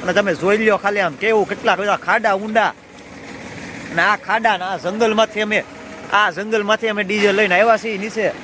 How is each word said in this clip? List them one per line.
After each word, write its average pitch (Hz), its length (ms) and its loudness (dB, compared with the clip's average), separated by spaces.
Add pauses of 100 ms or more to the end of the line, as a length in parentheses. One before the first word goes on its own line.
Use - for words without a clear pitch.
અને 180 100 -2
તમે 196 200 2
જોઈ 180 240 2
લ્યો 214 200 4
ખાલી 202 220 -2
આમ 170 140 0
કેવું, 214 340 2
કેટલા 202 280 0
બધા 196 200 0
ખાડા 214 380 0
ઊંડા. 214 400 0 (1160)
અને 170 100 0
આ 202 140 4
ખાડા, 220 360 0
આ 185 260 -2
જંગલમાંથી 214 640 0
અમે, 208 220 0 (500)
આ 202 180 4
જંગલમાંથી 214 560 -2
અમે 208 160 -2
ડી 208 160 -2
જે 202 120 4
લઈને 196 280 4
આવ્યા 220 180 6
છીએ 214 200 -6
નીચે. 208 340 -2 (120)